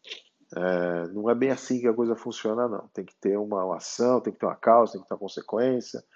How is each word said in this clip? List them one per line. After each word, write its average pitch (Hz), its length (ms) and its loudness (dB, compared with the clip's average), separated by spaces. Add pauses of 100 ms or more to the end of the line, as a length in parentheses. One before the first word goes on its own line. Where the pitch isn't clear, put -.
(560)
É, 87 540 -2
não 104 200 -2
é 117 60 6
bem 131 160 0
assim 127 300 -2
que 123 60 2
a 113 60 4
coisa 117 220 0
funciona, 117 520 -4
não. 101 260 -6
Tem 98 100 -8
que - 120 -16
ter 101 220 0
uma, 104 280 -2
uma 90 120 -4
ação, 123 440 2
tem 107 100 -4
que - 80 -20
ter 110 60 -2
uma - 100 -2
causa, 113 380 6
tem 92 80 -10
que - 60 -20
ter - 60 -6
uma 92 60 -8
consequência, 117 840 -2 (120)